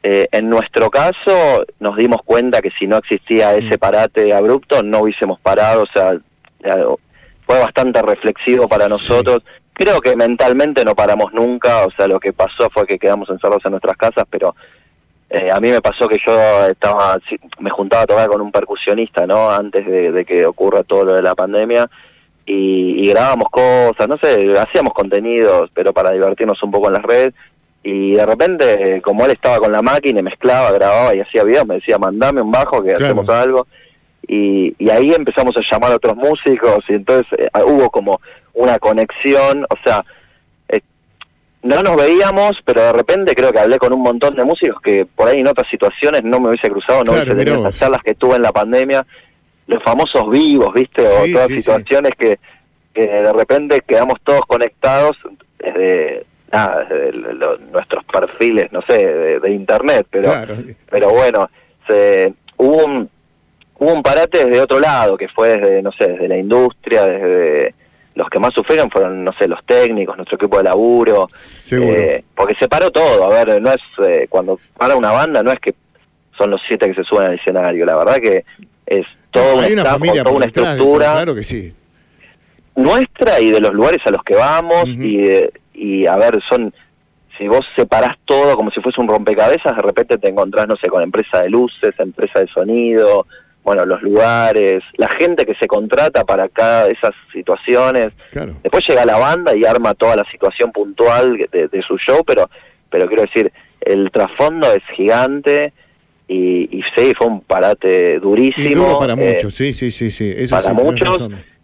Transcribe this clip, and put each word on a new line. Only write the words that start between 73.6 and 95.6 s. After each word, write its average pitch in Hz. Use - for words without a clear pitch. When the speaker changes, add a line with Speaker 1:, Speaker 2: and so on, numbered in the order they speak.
Speaker 1:
no 127
es, 131
eh, 82
cuando 92
para 131
una 117
banda 139
no 127
es 127
que -
son 101
los 98
siete 107
que 95
se 92
suben 98
al 87
escenario, 90
la 80
verdad 98
que 104
es 98
todo 131
Speaker 2:
Hay 202
Speaker 1:
un 214
Speaker 2:
una -
Speaker 1:
staff, 135
Speaker 2:
familia 143
Speaker 1:
toda -
Speaker 2:
por 139
Speaker 1:
una 131
Speaker 2:
detrás, -
Speaker 1:
estructura 147
Speaker 2:
claro 160
que 107
sí. 101
Speaker 1:
nuestra 196
y 113
de 107
los 107
lugares 120
a 113
los 98
que 104
vamos, 165
Speaker 2:
Ujú. 123
Speaker 1:
y, 107
eh, 95
y, 98
a 90
ver, 110
son, 120
si 101
vos 127
separás 120
todo 139
como 110
si 110
fuese 127
un 117
rompecabezas, 107
de 107
repente 101
te 101
encontrás, 98
no 107
sé, -
con 90
empresa 92
de 90
luces, 117
empresa 95
de 95
sonido, 110
bueno, 98
los 92
lugares, 107
la 101
gente 170
que 110
se 113